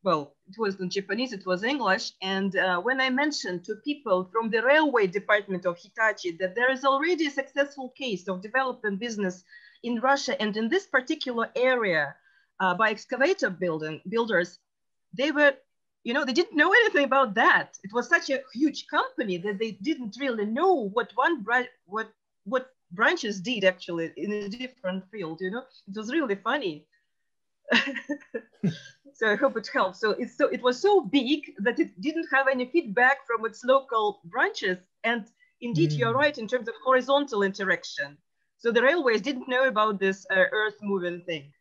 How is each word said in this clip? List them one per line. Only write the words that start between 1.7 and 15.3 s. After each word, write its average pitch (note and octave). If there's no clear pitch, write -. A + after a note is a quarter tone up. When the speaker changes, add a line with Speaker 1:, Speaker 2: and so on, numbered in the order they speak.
Speaker 1:
And, G3
uh, F3+
when B3+
I C4
mentioned B3+
to G#3+
people G#3
from A3+
the A3
railway C4
department G3+
of F3
Hitachi G#3
that F#3
there B3
is C4
already D4+
a C#4+
successful C#4
case A3
of F#3
development A3
business G3+
in A#3
Russia C4+
and G#3+
in A3+
this F#4
particular B3+
area, G#3
uh, F#3
by G#3+
excavator B3
building, D#3
builders, G#3+
they C#4